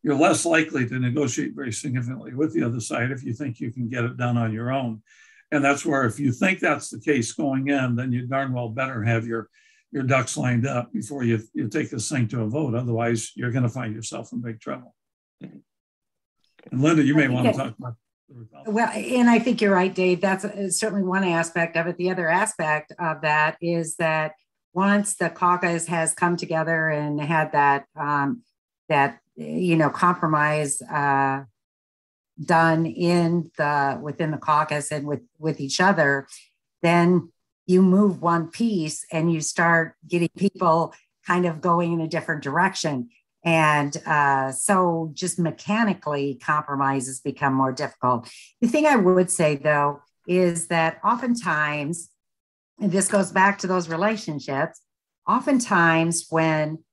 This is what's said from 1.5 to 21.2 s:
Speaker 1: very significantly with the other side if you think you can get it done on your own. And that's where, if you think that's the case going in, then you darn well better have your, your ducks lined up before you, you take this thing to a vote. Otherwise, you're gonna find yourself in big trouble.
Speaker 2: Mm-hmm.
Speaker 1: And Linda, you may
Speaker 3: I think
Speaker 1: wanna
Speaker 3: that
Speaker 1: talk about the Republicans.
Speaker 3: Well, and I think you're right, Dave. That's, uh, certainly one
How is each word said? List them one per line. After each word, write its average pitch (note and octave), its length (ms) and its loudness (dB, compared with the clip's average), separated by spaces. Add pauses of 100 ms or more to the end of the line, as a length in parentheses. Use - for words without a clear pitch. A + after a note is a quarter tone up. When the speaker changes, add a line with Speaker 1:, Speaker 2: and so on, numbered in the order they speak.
Speaker 1:
very B2+ 180 -8
significantly B2 600 -6
with D3 220 -2
the - 80 0
other A#2+ 160 -2
side B2 320 -4
if C3+ 140 -8
you C3 80 -6
think C3+ 260 -8
you B2 140 -8
can A#2+ 160 -6
get A#2+ 160 -4
it B2 120 -6
done B2 200 0
on A2+ 160 0
your A#2 180 -6
own. B2 320 -4 (480)
And C#3+ 140 0
that's C#3+ 200 2
where, C#3 200 2
if A#2+ 160 -2
you C#3 100 2
think F#3 300 0
that's D#3 300 -2
the A#2 100 -14
case C3 320 0
going C3+ 360 -2
in, B2+ 280 0
then B2+ 160 -2
you B2 160 -4
darn C3+ 240 -4
well B2 160 -4
better B2+ 340 -6
have A2+ 240 0
your, A2+ 220 -6 (440)
your C#3 100 -4
ducks B2+ 340 0
lined B2 300 0
up B2 260 -4
before C3+ 300 -8
you, A2+ 180 2 (140)
you B2+ 140 -4
take D3+ 220 -4
this A#2 180 -8
thing B2+ 200 0
to A#2+ 140 -4
a G#2+ 40 -2
vote. B2+ 280 -4
Otherwise, A#2 600 -2
you're B2 180 -6
gonna B2 160 0
find A#2+ 260 -6
yourself A2+ 380 -12
in - 80 -6
big A2 200 -10
trouble. C3 340 -12 (480)
Speaker 2:
Mm-hmm. - 160 -18 (1120)
Speaker 1:
And B2+ 100 0
Linda, D#3 200 4
you C3+ 120 4
may D3+ 80 6
Speaker 3:
I C3+ 40 4
think B2+ 80 0
Speaker 1:
wanna B2+ 180 4
Speaker 3:
that - 60 -2
Speaker 1:
talk A2+ 200 -6
about A#2+ 160 -12 (340)
the - 60 -20
Republicans. B2 400 -10
Speaker 3:
Well, A3+ 160 2
and A#3+ 400 2
I A#3 80 6
think A#3 220 0
you're G3+ 140 4
right, F#3 200 2
Dave. F3+ 260 2
That's, F#3+ 240 0
uh, G3 260 -6
certainly G3+ 340 -2
one F#3+ 200 0